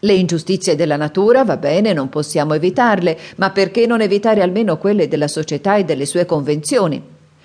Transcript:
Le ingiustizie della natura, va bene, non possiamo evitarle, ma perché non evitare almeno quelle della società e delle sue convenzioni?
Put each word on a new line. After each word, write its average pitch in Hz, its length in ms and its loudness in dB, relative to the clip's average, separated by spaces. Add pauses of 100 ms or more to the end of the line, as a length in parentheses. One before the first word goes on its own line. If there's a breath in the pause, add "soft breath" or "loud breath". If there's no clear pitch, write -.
Le 202 120 4
ingiustizie 180 600 0
della 151 200 0
natura, 196 460 2
va 180 140 0
bene, 170 360 0
non 135 160 -2
possiamo 151 460 -2
evitarle, 180 640 0 (200 loud breath)
ma 190 120 0
perché 196 360 0
non 233 140 0
evitare 208 400 2
almeno 180 380 0
quelle 196 300 0
della 147 200 0
società 156 480 -2
e 202 80 2
delle 147 220 -2
sue 175 200 0
convenzioni? 151 760 -2 (420 loud breath)